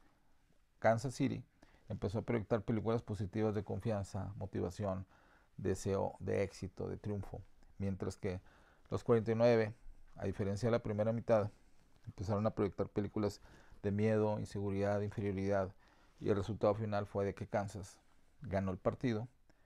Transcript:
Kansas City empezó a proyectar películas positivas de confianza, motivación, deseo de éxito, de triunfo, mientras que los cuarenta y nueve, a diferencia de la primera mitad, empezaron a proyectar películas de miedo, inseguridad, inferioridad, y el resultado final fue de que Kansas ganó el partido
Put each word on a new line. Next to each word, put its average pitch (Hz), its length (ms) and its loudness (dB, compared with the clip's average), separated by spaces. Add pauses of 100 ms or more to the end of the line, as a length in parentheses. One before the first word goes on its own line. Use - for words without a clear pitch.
(800)
Kansas 113 340 2
City 120 300 0 (440)
empezó 101 300 -2
a 104 40 -2
proyectar 113 400 0
películas 113 400 0
positivas 107 520 0
de 104 100 -2
confianza, 101 720 -4
motivación, 95 720 -4 (500)
deseo 98 640 0
de 101 220 0
éxito, 95 460 -6
de 95 80 -6
triunfo, 101 460 -6 (360)
mientras 98 380 -4
que 92 240 -4 (500)
los - 140 -4
cuarenta 113 280 4
y - 20 2
nueve, 113 400 6 (420)
a - 80 -8
diferencia 101 420 0
de 113 60 4
la 117 100 2
primera 107 300 0
mitad, 110 380 4 (560)
empezaron 104 400 -2
a 107 80 0
proyectar 101 340 0
películas 104 520 -2 (420)
de 101 100 0
miedo, 107 480 2
inseguridad, 101 640 0
inferioridad, 98 720 0 (440)
y - 120 0
el 104 60 4
resultado 104 380 2
final 104 320 -2
fue 101 180 -2
de 98 100 -2
que 101 120 -10
Kansas 101 520 -4 (440)
ganó 95 300 0
el 90 60 -6
partido 113 500 0 (380)